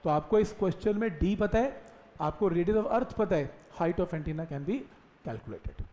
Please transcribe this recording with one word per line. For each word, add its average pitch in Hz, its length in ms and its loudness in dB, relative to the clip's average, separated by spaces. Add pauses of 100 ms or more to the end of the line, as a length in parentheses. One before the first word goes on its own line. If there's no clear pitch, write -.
तो 165 60 0
आपको 151 300 2
इस 208 200 2
question 202 380 0
में 226 120 0 (100)
D 190 160 2
पता 214 240 2
है, 269 220 0 (400)
आपको 156 280 0
radius 175 280 2
of 214 140 2
earth 240 220 0
पता 196 220 2
है, 139 140 0 (300)
height 170 200 2
of 175 140 0
antenna 156 340 -4
can 143 220 -6
be 254 80 0 (480)
calculated। - 680 -8